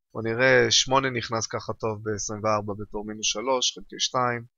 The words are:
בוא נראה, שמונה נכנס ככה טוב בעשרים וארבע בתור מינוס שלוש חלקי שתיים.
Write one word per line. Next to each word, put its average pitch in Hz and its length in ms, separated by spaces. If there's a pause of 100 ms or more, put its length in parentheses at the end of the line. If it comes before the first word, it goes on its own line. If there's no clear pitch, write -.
(120)
בוא 113 100
נראה, 120 480
שמונה 131 400
נכנס 117 360
ככה 110 260
טוב 107 300
בעשרים 107 420
וארבע 104 340
בתור 104 280
מינוס 107 200
שלוש 123 480
חלקי - 240
שתיים. 120 460 (140)